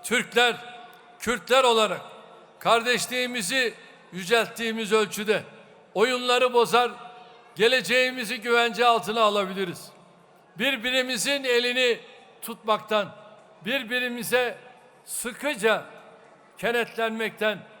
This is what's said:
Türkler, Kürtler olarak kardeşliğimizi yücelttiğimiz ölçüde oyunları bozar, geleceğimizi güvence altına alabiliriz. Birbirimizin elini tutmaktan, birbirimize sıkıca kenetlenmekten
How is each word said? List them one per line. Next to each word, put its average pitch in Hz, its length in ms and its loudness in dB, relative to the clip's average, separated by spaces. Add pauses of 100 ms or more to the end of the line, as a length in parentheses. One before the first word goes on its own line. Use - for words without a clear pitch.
Türkler, 233 520 0 (640)
Kürtler 247 440 2
olarak 220 380 2 (580)
kardeşliğimizi 240 1120 0 (380)
yücelttiğimiz 220 840 -2
ölçüde 208 500 0 (500)
oyunları 247 600 2
bozar, 233 380 4 (640)
geleceğimizi 247 880 0
güvence 233 440 2
altına 226 360 2
alabiliriz. 196 720 -2 (640)
Birbirimizin 254 880 -2
elini 247 560 2 (420)
tutmaktan, 214 680 -2 (560)
birbirimize 240 920 -2 (480)
sıkıca 220 800 -2 (720)
kenetlenmekten 220 1000 -4 (200)